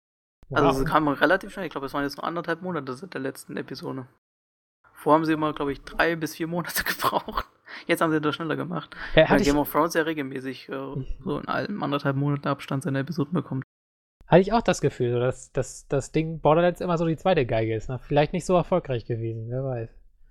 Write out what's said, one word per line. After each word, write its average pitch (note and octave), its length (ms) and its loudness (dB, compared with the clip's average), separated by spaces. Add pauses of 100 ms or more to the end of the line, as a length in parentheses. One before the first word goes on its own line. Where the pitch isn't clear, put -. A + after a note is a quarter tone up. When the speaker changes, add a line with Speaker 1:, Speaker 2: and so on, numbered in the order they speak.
(500)
Speaker 1:
Also C#3+ 180 2
Speaker 2:
Wow. D#3 80 2
Speaker 1:
sie E3 80 0
kam D#3 240 2
relativ E3+ 440 0
schnell. G3 140 -8
Ich D3 60 -12
glaub, C#3 120 -8
es C3+ 100 -8
waren C#3+ 80 -2
jetzt C#3+ 160 -6
nur - 60 -8
anderthalb E3 360 -4
Monate D#3 340 -6
seit F3 200 -14
der C#3 80 -8
letzten C3+ 340 -10
Episode. C3 500 -10 (880)
Vorher - 260 4
haben D#3+ 60 0
sie D#3 80 2
immer, D3+ 220 0
glaub C#3+ 160 -4
ich, C3+ 120 -8
drei E3 340 0
bis D#3 200 -6
vier E3 120 -4
Monate E3+ 360 -4
<laughs> - 0 -
gebraucht. - 640 -2 (400)
Jetzt E3+ 160 0
haben E3 100 4
sie D#3 80 2
das D3+ 140 0
schneller D#3 220 -4
gemacht. C#3+ 380 -8 (200)
Speaker 2:
Ja, D#3+ 80 10
Speaker 1:
Bei D#3 60 6
Speaker 2:
hatte - 140 6
ich G3 60 4
Speaker 1:
Game - 80 4
of - 160 0
Thrones E3 220 2
ja E3 80 4
regelmäßig, C3+ 640 -6
äh, C3+ 80 -8
Speaker 2:
Mhm. C3+ 300 -6 (180)
Speaker 1:
so C#3+ 140 -4
in - 100 -8
einem C#3+ 340 -4
anderthalb C#3+ 340 0
Monaten C#3+ 320 0
Abstand C#3 340 -2
seine C3+ 160 -2
Episoden C#3 340 -2
bekommt. C3+ 320 -2 (600)
Speaker 2:
Hatte D#3+ 140 8
ich G3 120 2
auch A3+ 100 4
das - 180 2
Gefühl, B2 320 0
so A#2+ 80 2
dass, B2 320 -2
dass - 360 -4
das C3 240 -2
Ding D#3+ 280 -2
Borderlands E3+ 400 4
immer F3+ 180 0
so E3+ 80 0
die E3 100 2
zweite E3+ 300 2
Geige A2+ 280 0
ist, A2 140 -4
ne? B2+ 100 -6
Vielleicht D3 340 2
nicht F3+ 140 -4
so F#3 100 4
erfolgreich D#3 480 0
gewesen, A2+ 460 -4
wer C3 140 -4
weiß. A#2+ 260 -6 (400)